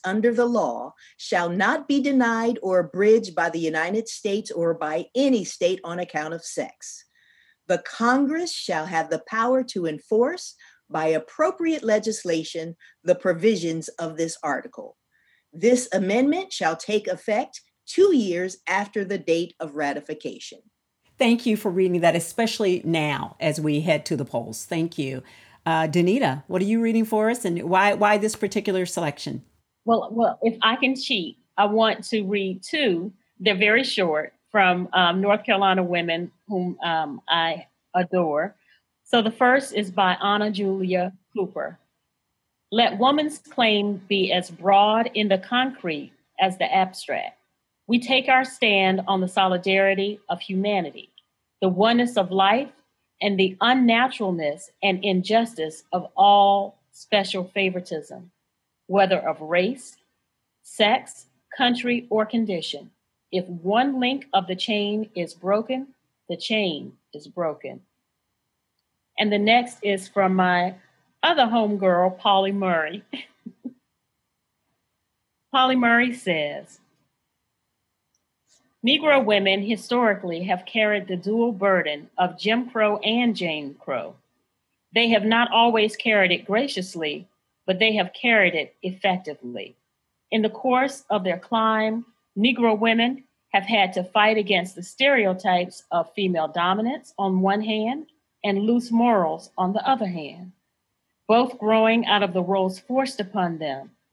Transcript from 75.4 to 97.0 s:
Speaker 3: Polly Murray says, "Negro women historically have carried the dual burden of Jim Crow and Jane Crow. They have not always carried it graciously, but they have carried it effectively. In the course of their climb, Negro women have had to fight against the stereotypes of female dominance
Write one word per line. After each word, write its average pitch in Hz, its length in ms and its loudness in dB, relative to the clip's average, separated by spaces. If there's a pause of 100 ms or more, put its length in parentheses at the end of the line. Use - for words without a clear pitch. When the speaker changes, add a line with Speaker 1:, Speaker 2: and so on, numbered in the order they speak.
Speaker 3:
Polly 262 240 4
Murray 240 360 4
says, 156 680 -6 (2000)
"Negro 285 400 4
women 196 380 2
historically 202 800 -2
have 185 240 -4
carried 208 400 0
the 185 100 -6
dual 220 360 -2
burden 175 640 0
of 180 180 -2
Jim 240 320 -2
Crow 214 280 0
and 233 400 0
Jane 151 380 -6
Crow. 113 420 -8 (760)
They 226 180 2
have 208 140 2
not 226 280 2
always 226 420 4
carried 202 380 2
it - 140 -4
graciously, 180 840 -4 (380)
but 185 120 -2
they 220 160 2
have 185 260 -2
carried 208 340 4
it 156 280 -6
effectively. 180 920 -6 (560)
In 220 100 2
the 214 80 0
course 262 580 -2
of 202 140 0
their 180 160 -2
climb, 220 680 -2 (300)
Negro 233 400 2
women 233 460 0 (300)
have 196 140 0
had 202 260 2
to 185 100 -2
fight 214 360 2
against 185 360 0
the 180 80 -14
stereotypes 185 1120 0
of 170 220 -2
female 175 340 0
dominance 196 680 -2